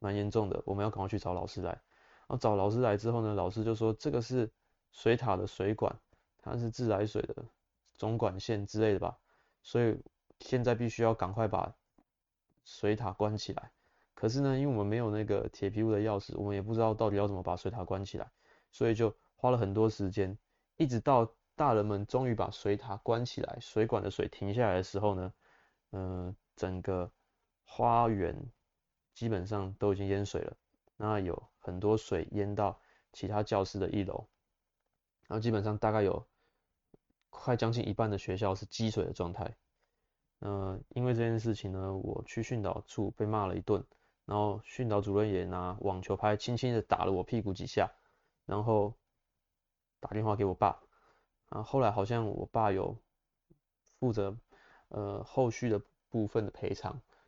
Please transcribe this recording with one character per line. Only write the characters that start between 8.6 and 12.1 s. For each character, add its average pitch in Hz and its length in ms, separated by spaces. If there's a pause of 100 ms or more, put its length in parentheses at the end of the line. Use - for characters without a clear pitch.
之 107 140
类 107 120
的 95 60
吧， 87 180 (460)
所 - 220
以 110 120 (440)
现 127 240
在 120 100
必 117 140
须 117 160
要 113 100
赶 95 180
快 110 140
把 95 260 (920)